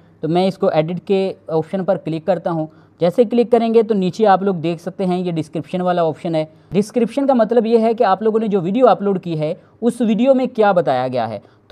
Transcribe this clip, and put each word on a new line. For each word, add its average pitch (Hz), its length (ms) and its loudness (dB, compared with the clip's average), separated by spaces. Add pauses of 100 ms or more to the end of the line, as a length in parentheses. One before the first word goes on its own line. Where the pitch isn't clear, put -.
(220)
तो 160 60 -6
मैं 175 200 0
इसको 190 220 -2
एडिट 160 300 0
के 190 360 -2 (140)
ऑप्शन 160 340 -4
पर 185 140 -2
क्लिक 160 300 -8
करता 180 240 -2
हूँ। 156 180 -6 (320)
जैसे 180 240 2
क्लिक 233 260 0
करेंगे 226 320 4
तो 214 120 -2
नीचे 190 300 0
आप 190 180 4
लोग 196 120 -2
देख 165 240 -6
सकते 185 240 -8
हैं 180 160 -2
ये 180 120 -4
डिस्क्रिप्शन 160 500 -6
वाला 175 240 0
ऑप्शन 160 300 -4
है। 156 120 -2 (260)
डिस्क्रिप्शन 233 520 -2
का 269 80 2
मतलब 233 320 2
ये 233 120 4
है 226 160 2
कि 226 100 0
आप 190 200 2
लोगों 220 160 0
ने 220 80 -2
जो 202 140 0
वीडियो 220 260 2
अपलोड 196 320 2
की 170 160 -8
है 156 260 -6 (200)
उस 240 200 -2
वीडियो 226 320 2
में 254 140 0
क्या 214 260 2
बताया 139 340 0
गया 120 180 -2
है। 110 160 -8 (300)